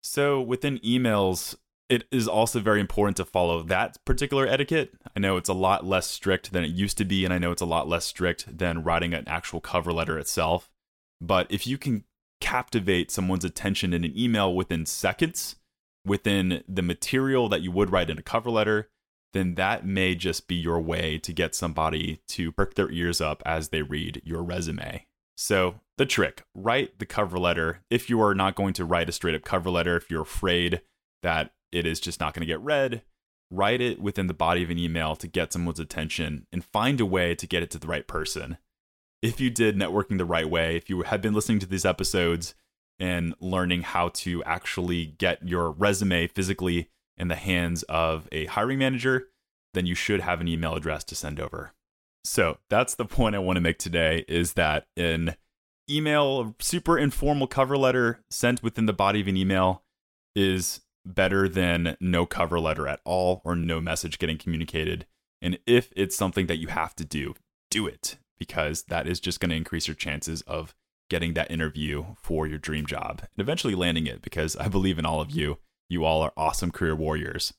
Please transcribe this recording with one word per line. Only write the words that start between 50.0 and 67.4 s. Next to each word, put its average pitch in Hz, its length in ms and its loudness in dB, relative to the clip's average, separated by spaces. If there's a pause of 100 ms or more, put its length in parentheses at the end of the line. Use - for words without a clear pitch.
have 90 200 -2
an 85 80 -2
email 82 260 -2
address 78 300 -4
to - 100 -14
send 76 260 -8
over. - 320 -10 (540)
So 85 320 0 (100)
that's 120 280 2
the 120 80 -2
point 107 320 2
I - 20 0
wanna 92 220 2
make 85 180 2
today, 82 480 2
is 85 280 0
that 78 420 2
in 82 400 0 (540)
email, 147 500 2
a 110 220 -6
super 170 360 2
informal 143 480 2
cover 135 300 0
letter 127 440 4 (100)
sent 123 320 2
within 110 240 0
the 107 60 4
body 101 280 4
of 95 80 0
an 95 80 2
email 92 460 2 (520)
is 92 460 2 (240)
better 95 440 4
than 85 520 2
no 87 260 2
cover 85 320 0
letter 78 300 -2
at 73 160 -6
all 92 400 2
or 87 100 -2
no 82 260 0
message 82 380 -6
getting 80 200 -2
communicated. 82 680 -4 (340)
And 90 260 -2
if 120 280 4
it's 95 220 0
something 92 300 0
that 82 120 -2
you 80 100 -6
have 80 280 -4
to 80 80 -8
do, 73 300 -6 (360)